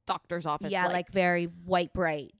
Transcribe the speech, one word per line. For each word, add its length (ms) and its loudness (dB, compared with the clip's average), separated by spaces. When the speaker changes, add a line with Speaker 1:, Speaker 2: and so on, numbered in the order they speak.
Speaker 1:
doctor's 400 -4
office 260 -2
Speaker 2:
Yeah, 140 2
like, 80 2
Speaker 1:
light. 200 -4
Speaker 2:
very 320 4
white 480 -2
bright. 460 -2